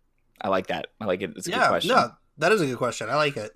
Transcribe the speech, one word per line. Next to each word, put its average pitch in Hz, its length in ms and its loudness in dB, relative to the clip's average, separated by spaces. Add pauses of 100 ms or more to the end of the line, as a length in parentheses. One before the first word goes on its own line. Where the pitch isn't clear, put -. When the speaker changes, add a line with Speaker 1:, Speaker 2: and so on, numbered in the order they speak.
(400)
Speaker 1:
I 104 80 -4
like 95 200 0
that. 87 200 -6 (120)
I 110 60 -8
like 95 160 0
it. 90 140 -4
It's 92 100 -10
a 170 40 -6
Speaker 2:
Yeah, 233 100 0
Speaker 1:
good 214 80 4
question. 156 220 2
Speaker 2:
no, 185 200 4 (280)
that 165 140 2
is 220 80 4
a 156 60 0
good 123 120 -4
question. 113 300 -4
I 127 80 0
like 147 200 0
it. 107 200 -8